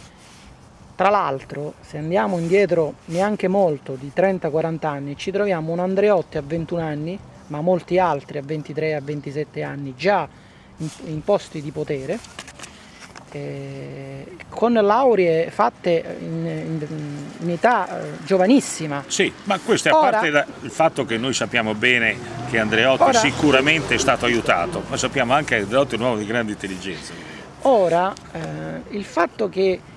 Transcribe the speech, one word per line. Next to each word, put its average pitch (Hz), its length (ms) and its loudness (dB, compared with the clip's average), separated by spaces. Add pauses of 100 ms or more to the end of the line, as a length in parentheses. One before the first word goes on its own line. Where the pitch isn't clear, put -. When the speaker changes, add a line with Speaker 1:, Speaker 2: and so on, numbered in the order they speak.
(960)
Speaker 1:
Tra 190 120 4
l'altro, 151 720 -2
se - 160 -14
andiamo 180 420 0
indietro 165 580 2 (100)
neanche 190 420 0
molto, 170 500 0
di 139 140 -12
trenta, 180 380 2
quaranta 160 400 -2
anni, 143 260 -6
ci - 140 -8
troviamo 185 420 0
un 170 60 -2
Andreotti 190 580 2
a 151 60 -4
ventuno 165 400 -4
anni, 156 360 -6 (280)
ma 151 160 -8
molti 175 360 2
altri 151 380 0
a 143 60 -6
ventitré, 156 520 -4
a 147 60 -4
ventisette 147 640 -6
anni, 143 340 -8
già 165 320 2 (480)
in, 156 120 -6 (180)
in 156 180 -8
posti 185 380 -2
di 147 80 -10
potere, 151 480 -6 (1120)
eh, 139 960 -12 (240)
con 233 240 0
lauree 202 760 4
fatte 175 720 0
in, 165 240 -6
in, 160 420 -6 (520)
in 170 100 -4
età, 180 540 0
eh, 156 240 -10
giovanissima. 185 800 4
Speaker 2:
Sì, - 260 0 (120)
ma 196 140 0
questo - 300 2
è 151 40 8
a - 40 8
Speaker 1:
Ora 302 140 6
Speaker 2:
parte 214 200 2
la, 147 160 4 (140)
il 131 100 -10
fatto 156 360 2
che 113 100 -2
noi 123 160 0
sappiamo 110 400 0
bene 113 420 4 (360)
che 117 80 0
Andreotti 113 460 4
Speaker 1:
Ora 240 140 6
Speaker 2:
sicuramente 143 760 2
è 110 40 2
stato 123 280 2
aiutato, 95 600 0
ma 131 100 -6
sappiamo 123 340 0
anche 139 240 2
che 107 60 2
Andreotti 123 320 0
è 110 40 -2
un 113 60 -2
uomo 123 140 0
di 104 80 -4
grande 110 260 -2
intelligenza. 95 640 -10 (480)
Speaker 1:
Ora, 190 500 4 (200)
eh, 156 640 -10
il 202 100 -6
fatto 302 440 0
che 185 320 0 (160)